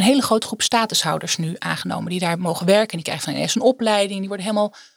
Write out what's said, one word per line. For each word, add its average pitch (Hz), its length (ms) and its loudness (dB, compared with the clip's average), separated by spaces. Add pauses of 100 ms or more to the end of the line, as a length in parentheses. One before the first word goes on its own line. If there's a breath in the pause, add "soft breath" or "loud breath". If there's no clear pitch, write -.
we 190 60 4
een 262 40 8
hele 277 100 4
grote 220 240 2
groep - 160 -6
statushouders 170 760 0
nu 165 220 -4
aangenomen 165 520 -6
die 180 100 -4
daar 170 180 0
mogen 175 280 -2
werken. 208 240 6
En 185 60 -6
die 165 100 -8
krijgen - 260 -6
van 143 100 -2
N 165 60 0
S - 60 -4
een 226 80 0
opleiding, 208 560 2
die 190 100 -6
worden 196 180 -8
helemaal 208 280 0 (220 loud breath)